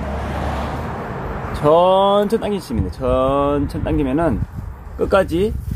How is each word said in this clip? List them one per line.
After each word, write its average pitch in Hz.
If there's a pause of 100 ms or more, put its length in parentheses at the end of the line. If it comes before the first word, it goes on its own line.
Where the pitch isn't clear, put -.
(1600)
천천히 190
당기시면 117
돼요. -
천천히 139
당기면은 143 (560)
끝까지 190 (220)